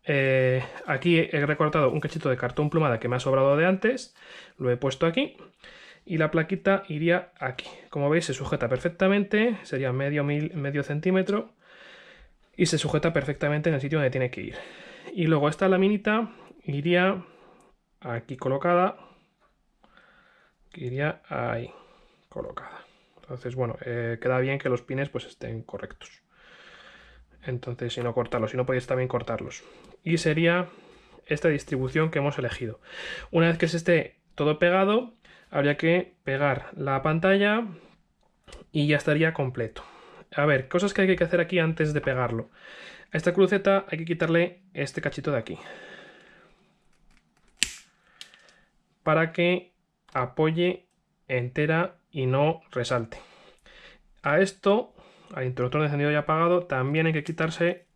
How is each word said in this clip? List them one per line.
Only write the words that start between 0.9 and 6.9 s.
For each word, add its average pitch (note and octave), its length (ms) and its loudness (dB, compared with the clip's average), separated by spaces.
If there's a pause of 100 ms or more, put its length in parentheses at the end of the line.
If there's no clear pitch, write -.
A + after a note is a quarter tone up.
he D3+ 280 0
recortado D3+ 440 2
un D#3 80 -2
cachito D3 320 -4
de B2 60 2
cartón D3 340 -2
plumada B2 300 2
que B2 80 -4
me B2 80 0
ha B2+ 40 -2
sobrado C3+ 360 4
de D#3+ 100 4
antes. G#3 480 0 (420)
Lo B2+ 140 -2
he B2 60 2
puesto C3+ 280 -2
aquí. E3+ 320 0 (680)
Y D#3+ 140 -4
la D#3 120 2
plaquita G3 560 0
iría E3+ 540 0